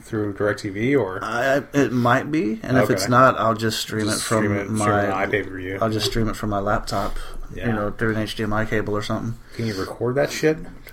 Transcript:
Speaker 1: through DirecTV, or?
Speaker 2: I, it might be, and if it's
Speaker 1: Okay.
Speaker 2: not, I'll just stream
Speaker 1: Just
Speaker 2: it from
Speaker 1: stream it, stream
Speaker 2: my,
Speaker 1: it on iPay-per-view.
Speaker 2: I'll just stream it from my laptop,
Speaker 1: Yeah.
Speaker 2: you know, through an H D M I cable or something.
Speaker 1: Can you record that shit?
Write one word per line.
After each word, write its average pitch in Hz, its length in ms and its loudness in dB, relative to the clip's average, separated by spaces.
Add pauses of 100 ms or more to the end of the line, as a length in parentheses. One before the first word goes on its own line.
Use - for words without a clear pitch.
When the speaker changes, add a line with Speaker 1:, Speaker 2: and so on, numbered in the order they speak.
Speaker 1:
through 104 320 -4
DirecTV, 104 640 0
or? 95 240 0
Speaker 2:
I, 127 400 2 (100)
it 135 200 4
might 123 380 2
be, 208 320 0
and 127 160 2
if 123 120 4
it's 120 140 2
Speaker 1:
Okay. 123 60 0
Speaker 2:
not, 123 280 6
I'll 113 160 2
just 110 260 -2
stream 107 260 -4
Speaker 1:
Just 107 120 0
Speaker 2:
it - 40 -4
from 110 220 2
Speaker 1:
stream 104 120 2
it, 101 100 -2
stream 107 120 -2
Speaker 2:
my, 104 260 2
Speaker 1:
it 101 60 0
on 98 200 0
iPay-per-view. 95 520 -4
Speaker 2:
I'll 113 80 2
just 107 160 0
stream 113 220 0
it 98 80 -4
from 110 140 -4
my 101 100 0
laptop, 104 560 0 (360)
Speaker 1:
Yeah. 90 140 -6
Speaker 2:
you 117 60 2
know, 104 180 0
through 113 240 0
an 107 40 -2
H 107 180 -4
D 113 80 -2
M 104 80 0
I 107 140 2
cable 104 300 0
or 104 60 -2
something. 113 320 -4 (220)
Speaker 1:
Can 117 100 -2
you 110 80 -2
record 117 400 -2
that 147 160 0
shit? 156 280 0 (340)